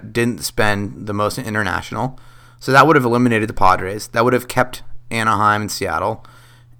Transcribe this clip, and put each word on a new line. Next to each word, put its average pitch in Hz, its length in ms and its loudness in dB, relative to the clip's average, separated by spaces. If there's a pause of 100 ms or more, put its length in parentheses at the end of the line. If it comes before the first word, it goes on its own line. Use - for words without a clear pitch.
(120)
didn't 117 320 -2
spend 104 640 -2
the 104 60 -6
most 104 240 -2
in 127 60 -8
international." 107 760 -4 (400)
So - 100 -4
that 135 160 8
would 160 80 6
have 135 100 4
eliminated 117 440 2
the 110 60 -8
Padres. 95 540 2
That 117 160 0
would 123 100 2
have 123 120 0
kept - 380 -4 (260)
Anaheim 107 520 0
and 101 100 -8
Seattle 92 520 -4 (560)